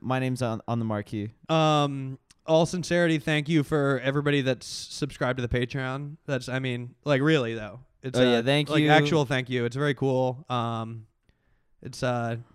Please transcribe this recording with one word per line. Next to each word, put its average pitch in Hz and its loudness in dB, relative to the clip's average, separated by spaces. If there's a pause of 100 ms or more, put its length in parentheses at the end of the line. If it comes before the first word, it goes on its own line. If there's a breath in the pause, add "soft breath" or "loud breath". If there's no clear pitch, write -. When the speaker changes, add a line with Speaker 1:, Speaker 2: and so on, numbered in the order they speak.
Speaker 1:
my 127 -2
name's 131 -2
on, 113 -2
on 117 -2
the 113 -2
marquee. 104 -6 (160)
Speaker 2:
Um, 147 0 (300)
all 160 4
sincerity, 170 0
thank 151 -2
you 160 4
for 139 0
everybody 143 2
that's 127 -2
subscribed - -6
to 123 -4
the 120 -2
Patreon. 135 -4 (100)
That's, 131 -4
I 127 -2
mean, 123 -6 (100)
like, 139 4
really 139 4
though. 107 -10 (200)
It's, 127 -4
Speaker 1:
Oh, 127 6
yeah, 123 6
Speaker 2:
uh, 117 2
Speaker 1:
thank 143 2
Speaker 2:
like, 151 4
Speaker 1:
you. 151 4
Speaker 2:
actual 151 4
thank 127 -2
you. 123 0
It's 117 -4
very 147 0
cool. 127 0
Um, 113 -4 (760)
it's, - -10
uh, 120 -2 (180)